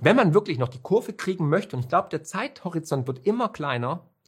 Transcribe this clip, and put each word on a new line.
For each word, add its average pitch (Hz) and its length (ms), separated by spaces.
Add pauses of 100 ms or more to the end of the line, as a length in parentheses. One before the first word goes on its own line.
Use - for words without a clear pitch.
Wenn 180 140
man 190 180
wirklich 196 240
noch 123 100
die - 140
Kurve 226 320
kriegen 180 340
möchte, 151 280
und 123 60
ich 127 60
glaube, 180 220
der 156 140
Zeithorizont 170 800
wird 131 180
immer 226 240
kleiner, 139 560 (240)